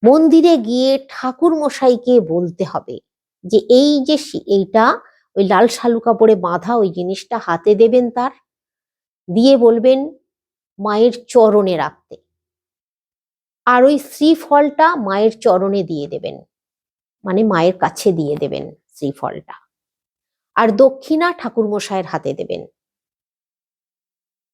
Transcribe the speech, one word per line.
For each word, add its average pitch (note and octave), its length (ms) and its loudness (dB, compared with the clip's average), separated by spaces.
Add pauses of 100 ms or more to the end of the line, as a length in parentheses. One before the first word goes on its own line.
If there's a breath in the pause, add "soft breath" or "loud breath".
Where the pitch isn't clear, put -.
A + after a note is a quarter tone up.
মন্দিরে D#4+ 540 6
গিয়ে B3 340 -2 (180)
ঠাকুর C4 460 -4
মশাইকে B3+ 580 0 (140)
বলতে F3 380 -4
হবে C#3 300 -10 (480)
যে G3 160 2 (100)
এই C4+ 220 4 (140)
যে D4+ 120 0
শি-, - 300 -10
এইটা G3+ 380 0 (500 soft breath)
ওই G3 120 0
লাল G3 200 4
শালু A#3 320 -2
কাপড়ে A3 360 2
বাঁধা F3 400 -6
ওই G#3+ 160 0
জিনিসটা F#3 460 -8
হাতে F#3 380 -2
দেবেন A3+ 360 2
তার, B3 220 -6 (920)
দিয়ে A3+ 300 4
বলবেন A#3 420 2 (800)
মায়ের G#3+ 340 0 (140)
চরণে G#3 500 2
রাখতে। - 380 -8 (1500)
আর B3 160 4
ওই C#4+ 200 4
শ্রীফলটা D4+ 840 0 (100)
মায়ের G#3+ 420 -2
চরণে G3 440 0
দিয়ে D3+ 240 -8
দেবেন, - 280 -12 (880)
মানে G3 200 -2
মায়ের F#3 340 0
কাছে - 340 -2
দিয়ে D3+ 260 -4
দেবেন C#3+ 280 -8 (260)
শ্রীফলটা। - 640 -12 (1000)
আর A3+ 120 2 (100)
দক্ষিণা C4+ 560 0
ঠাকুরমশাইয়ের G#3 760 -6
হাতে D3 240 -8
দেবেন। F2 280 -10 (1900)